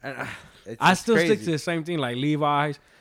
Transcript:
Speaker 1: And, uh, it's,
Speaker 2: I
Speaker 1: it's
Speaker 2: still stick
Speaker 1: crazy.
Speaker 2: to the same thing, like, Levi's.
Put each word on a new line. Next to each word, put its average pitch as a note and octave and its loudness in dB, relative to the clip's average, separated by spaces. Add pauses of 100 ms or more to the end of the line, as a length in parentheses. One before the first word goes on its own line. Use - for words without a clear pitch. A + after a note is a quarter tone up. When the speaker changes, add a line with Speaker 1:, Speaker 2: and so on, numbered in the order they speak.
Speaker 1:
And, C3 -12
uh, C3 -8 (400)
it's, A2+ -12
Speaker 2:
I E3 6
Speaker 1:
it's F#3 0
Speaker 2:
still A#3 2
stick E3+ 4
Speaker 1:
crazy. G#3+ 2
Speaker 2:
to F3 -2
the D3+ 0
same E3+ -4
thing, E3+ -4
like, B2 -2
Levi's. D3 0 (220)